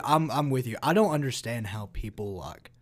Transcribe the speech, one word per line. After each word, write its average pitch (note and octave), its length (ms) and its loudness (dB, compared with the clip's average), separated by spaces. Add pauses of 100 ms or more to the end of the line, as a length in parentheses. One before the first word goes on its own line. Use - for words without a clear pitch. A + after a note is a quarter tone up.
I'm, D#3 260 4
I'm C#3+ 220 0
with B2+ 160 0
you. A2 160 -6
I D3+ 100 4
don't G#3 180 6
understand A#2+ 560 -2
how G#2 260 -8
people, G#2 420 -6
like, - 340 -12 (120)